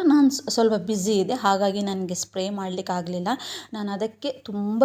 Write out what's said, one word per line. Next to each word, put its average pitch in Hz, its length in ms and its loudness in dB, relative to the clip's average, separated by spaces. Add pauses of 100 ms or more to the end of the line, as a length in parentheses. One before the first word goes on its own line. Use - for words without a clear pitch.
ನಾನು 285 260 8
ಸ್-, - 200 -4
ಸ್ವಲ್ಪ 226 240 4
ಬ್ಯುಸಿ 202 460 0
ಇದೆ, 190 140 0
ಹಾಗಾಗಿ 202 480 2
ನನಗೆ 190 320 -4
ಸ್ಪ್ರೇ 190 360 -6
ಮಾಡ್ಲಿಕ್ಕೆ 190 440 -6
ಆಗಲಿಲ್ಲ. 180 340 -4 (460)
ನಾನು 208 180 -6
ಅದಕ್ಕೆ 220 400 -6
ತುಂಬ 208 540 -2